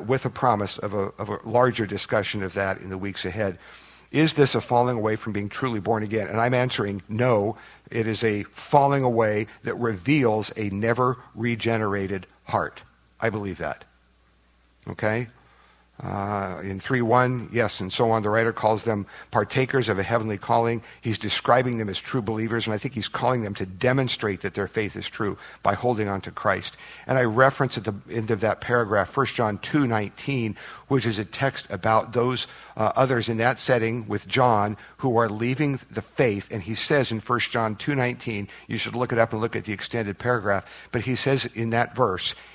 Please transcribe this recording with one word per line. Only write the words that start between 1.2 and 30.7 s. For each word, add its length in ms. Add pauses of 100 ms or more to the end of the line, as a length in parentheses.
a 80 (100)
larger 360
discussion 600
of 100
that 260
in 100
the 80
weeks 260
ahead. 340 (540)
Is 220
this 200
a 60
falling 380
away 180
from 160
being 160
truly 320
born 240
again? 240
And 120
I'm 140
answering 540
no. 480 (340)
It 160
is 160
a 220
falling 580
away 460 (160)
that 120
reveals 800
a 120
never 480 (180)
regenerated 920 (180)
heart. 400 (340)
I 120
believe 280
that. 260 (1000)
Okay? 420 (760)
Uh, 600
in 160
three 220
one, 500
yes, 280
and 120
so 180
on. 120
The 80
writer 220
calls 320
them 220 (240)
partakers 580
of 120
a 20
heavenly 360
calling. 440 (180)
He's 180
describing 580
them 120
as 120
true 220
believers, 440
and 80
I 40
think 160
he's 120
calling 360
them 140
to 100
demonstrate 760
that 140
their 120
faith 300
is 120
true 300 (240)
by 120
holding 340
on 140
to 100
Christ. 440 (300)
And 120
I 40
reference 560
at 60
the 100 (160)
end 220
of 80
that 200
paragraph, 500
First 260
John 220
two 280
nineteen, 720 (320)